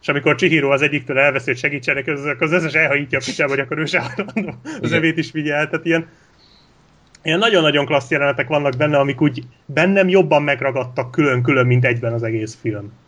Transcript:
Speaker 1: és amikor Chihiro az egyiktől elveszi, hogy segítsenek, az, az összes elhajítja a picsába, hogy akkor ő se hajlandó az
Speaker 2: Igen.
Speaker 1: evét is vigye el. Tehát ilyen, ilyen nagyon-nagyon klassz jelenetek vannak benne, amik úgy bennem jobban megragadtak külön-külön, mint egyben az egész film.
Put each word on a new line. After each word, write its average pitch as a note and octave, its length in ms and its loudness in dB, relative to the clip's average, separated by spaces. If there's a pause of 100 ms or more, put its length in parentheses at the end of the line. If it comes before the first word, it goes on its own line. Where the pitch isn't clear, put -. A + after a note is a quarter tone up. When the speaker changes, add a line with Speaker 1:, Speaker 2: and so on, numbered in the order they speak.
Speaker 1:
és - 60 -10
amikor C#3+ 280 2
Chihiro D#3 360 2
az C#3 100 2
egyiktől C#3+ 380 -2
elveszi, C3+ 300 2
hogy B2 100 -2
segítsenek, C#3 480 -4
az, D3 120 -4 (200)
az D#3 120 0
összes E3 220 0
elhajítja C#3+ 440 0
a C3 80 -2
picsába, D3+ 240 -2
hogy C#3 100 -2
akkor C#3 200 -4
ő D#3 60 -2
se D#3+ 140 -2
hajlandó F3+ 540 -6 (100)
az - 80 -12 (100)
Speaker 2:
Igen. D#3+ 160 -2
Speaker 1:
evét D#3+ 200 0
is D#3 140 -4
vigye D3+ 220 -4
el. D3 160 0
Tehát E3 160 -6
ilyen, E3 220 0 (1160)
ilyen D#3+ 160 0
nagyon-nagyon D#3+ 460 4
klassz C#3 240 -2
jelenetek C#3+ 380 0
vannak C#3+ 300 0
benne, D3+ 200 2
amik C#3 240 0
úgy C#3 220 0 (220)
bennem F#3 440 2
jobban D#3 340 4
megragadtak C3 680 -2
külön-külön, C3 540 2
mint B2 200 2
egyben A#2 280 0
az A#2 100 -4
egész A2 380 -6
film. G#2 300 -8 (160)